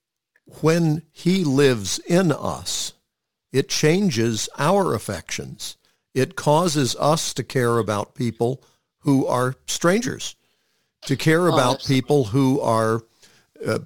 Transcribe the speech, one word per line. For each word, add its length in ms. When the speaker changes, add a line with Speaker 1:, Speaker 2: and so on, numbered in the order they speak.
Speaker 1:
when 420
he 320
lives 560
in 320
us, 600
it 160
changes 800
our 360
affections. 840
It 220
causes 600
us 380
to 100
care 340
about 360
people 480
who 260
are 280
strangers, 720
to 100
care 320
Speaker 2:
Oh, 60
Speaker 1:
about 220
Speaker 2:
absolutely. 260
Speaker 1:
people 240
who 340
are, 420
uh, 200